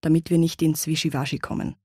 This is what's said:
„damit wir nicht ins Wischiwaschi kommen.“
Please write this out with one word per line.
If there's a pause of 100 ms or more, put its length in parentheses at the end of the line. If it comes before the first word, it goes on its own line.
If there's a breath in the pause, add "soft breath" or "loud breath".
„damit
wir
nicht
ins
Wischiwaschi
kommen.“